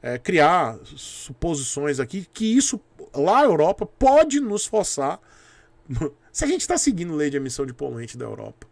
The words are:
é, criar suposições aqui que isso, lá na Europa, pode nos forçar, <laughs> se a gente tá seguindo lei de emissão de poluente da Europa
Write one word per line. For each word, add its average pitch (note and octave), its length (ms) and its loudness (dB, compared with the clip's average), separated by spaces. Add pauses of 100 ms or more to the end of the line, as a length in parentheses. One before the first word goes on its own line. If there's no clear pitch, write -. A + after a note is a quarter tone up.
é, B2 160 -8
criar D3+ 680 2
suposições C#3+ 1120 -6
aqui E3+ 320 -6
que A3 140 -6
isso, A#3+ 340 2 (340)
lá F3 260 4
na D4 40 6
Europa, F#3 420 4
pode C#4+ 540 4
nos G#3 260 -4
forçar, E3 540 -2 (720)
<laughs> B2 100 -4 (320)
se - 140 -4
a - 20 0
gente F4 180 -2
tá F4 120 0
seguindo F3 360 -2
lei D3 160 0
de C#3 60 -6
emissão C3+ 300 -4
de B2+ 80 -12
poluente A#2+ 440 -10
da B2 60 -10
Europa A2 480 -14